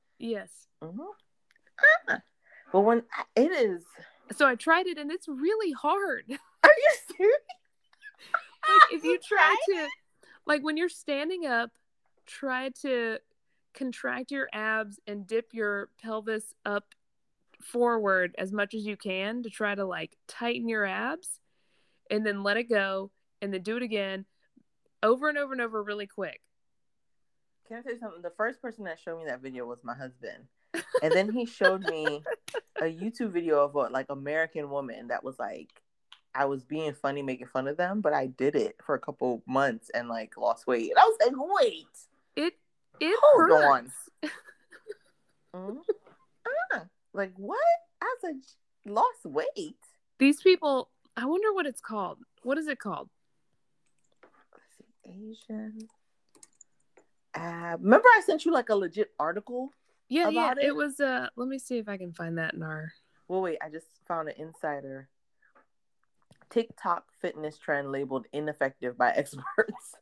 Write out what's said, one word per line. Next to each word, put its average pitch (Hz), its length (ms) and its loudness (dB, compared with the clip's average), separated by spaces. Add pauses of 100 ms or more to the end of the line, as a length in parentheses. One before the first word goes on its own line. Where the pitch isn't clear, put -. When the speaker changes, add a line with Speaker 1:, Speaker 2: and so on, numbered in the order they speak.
(180)
Speaker 1:
Yes. 214 480 -10 (160)
Speaker 2:
Mm-hmm. 175 180 -12 (1080)
Ah. - 140 -4 (500)
But 190 80 6
when 233 240 4 (120)
I, - 60 -6 (140)
it 294 160 6
is 202 320 0 (520)
Speaker 1:
So 294 120 4
I 240 80 2
tried 349 320 2
it, 302 100 -6
and 294 140 -6
it's 359 160 -8
really 339 420 -2
hard. 311 560 -2
<laughs> - 380 0
Speaker 2:
Are 605 120 12
you 571 160 6 (240)
serious? 440 240 4 (1300)
Speaker 1:
Like, 622 240 10
if 311 120 -4
you 330 80 2
Speaker 2:
You 359 80 2
Speaker 1:
try 381 360 4 (100)
Speaker 2:
tried 392 100 2
Speaker 1:
to, 311 80 -2
Speaker 2:
it? 294 60 -6 (560)
Speaker 1:
like, 294 180 2
when 302 120 -2
you're 349 120 0
standing 311 580 -4
up, 233 240 -2 (560)
try 262 440 -6 (120)
to 233 360 -2 (560)
contract 254 580 -6
your 269 200 -4
abs 214 540 -4
and 208 220 -10
dip 226 260 -4
your 208 340 -2 (140)
pelvis 220 500 -6 (140)
up 202 200 -2 (760)
forward 208 800 2
as 190 140 -6
much 202 220 -2
as 214 100 -6
you 208 120 -6
can 202 480 -4
to 226 40 -10
try 202 240 -4
to, 196 120 -4
like, 165 320 -8 (100)
tighten 240 420 -4
your 214 160 0
abs, 226 540 -6 (720)
and 214 160 0
then 202 160 -2
let 202 140 2
it 240 120 0
go, 196 440 0 (280)
and 202 140 -4
then 190 80 -6
do 220 140 -4
it 247 80 -4
again 196 400 -4 (800)
over 254 260 2
and 294 100 0
over 277 140 -4
and 254 100 -4
over 220 200 -4
really 208 260 -8
quick. 180 320 -8 (1300)
Speaker 2:
Can 226 100 -14
I 233 40 -14
tell 240 100 -8
you 240 80 -8
something? 185 220 -12
The 175 140 -8
first 240 240 -2
person 233 240 -12
that 165 140 -10
showed 165 200 -10
me 160 80 -12
that 127 160 -6
video 127 220 -10
was 120 200 -12
my 120 100 -8
husband. 127 500 -14 (580)
And 160 100 2
then 196 200 4
he 240 140 -2
showed 190 400 2
me 151 380 -4 (260)
Speaker 1:
<laughs> - 300 -10
Speaker 2:
a 160 60 0
YouTube 202 460 -6
video 165 300 2
of 143 140 0
a, - 20 2 (140)
like, 131 180 -4
American 147 580 -4
woman 127 400 -8
that 123 140 -4
was 131 160 -10
like, 80 320 -10 (640)
I 139 120 2
was 135 180 -4
being 147 300 -6
funny, 143 280 -4
making 127 240 -6
fun 131 220 -4
of 147 80 -4
them, 185 240 -2
but 151 120 0
I 139 140 0
did 135 300 0
it 113 180 0 (100)
for 139 120 0
a - 40 -12
couple 127 460 -4
months 131 480 0
and, 120 140 -4
like, 113 280 -8
lost 113 300 -2
weight. 120 240 0
And - 80 6
I 370 60 10
was 440 200 6
like, 427 120 2
"Wait. 262 500 0 (480)
Speaker 1:
It, 320 200 -2 (440)
it 339 240 0
Speaker 2:
Hold 523 280 10
Speaker 1:
hurts. 269 420 6 (320)
Speaker 2:
on." 302 100 -8
Speaker 1:
<laughs> - 60 -18 (1120)
Speaker 2:
Mm-hmm. 196 240 -10 (920)
Ah, 175 120 -4 (280)
like, 190 240 -6
what? 208 220 -6 (420)
I 392 60 -4
was 494 160 -6 (100)
like, 269 40 -8 (500)
"Lost 240 400 -2
weight?" 320 500 -4 (420)
Speaker 1:
These 277 220 4
people, 302 480 4 (260)
I 240 120 -6
wonder 403 260 0
what 359 140 -2
it's 254 160 -10
called. 196 380 -8 (220)
What 262 140 -2
is 311 120 -4
it 277 100 -6
called? 165 320 -8 (1400)
Speaker 2:
Let's - 240 -20
see, 214 560 -20 (160)
Asian 220 380 -10 (1500)
ab. 170 480 -6
Remember 285 340 8
I 392 80 2
sent 330 220 0
you, 330 60 2
like, - 180 2
a 214 40 4
legit 190 440 0
article 208 540 -6 (360)
Speaker 1:
Yeah, 320 200 2
yeah. 240 160 2
Speaker 2:
about 254 180 0
Speaker 1:
It 285 60 4
Speaker 2:
it? 294 80 0
Speaker 1:
was, 294 240 -2
uh, 254 360 0
let 247 120 -6
me 269 100 -6
see 247 200 -6
if 214 100 -6
I 196 100 -8
can 175 160 -12
find 165 240 -6
that 160 160 -4
in 165 80 -10
our 156 300 -10 (360)
Speaker 2:
Well, 185 140 -2
wait, 170 200 -4
I 156 60 -8
just 160 200 -14 (200)
found 160 220 -4
an - 80 -12
insider. 139 720 -10 (1400)
TikTok 185 560 -2 (140)
fitness 156 380 -6
trend 143 340 -2
labeled 131 400 -4
ineffective 139 640 -4
by 123 120 4
<laughs> - 20 2
experts. - 880 -4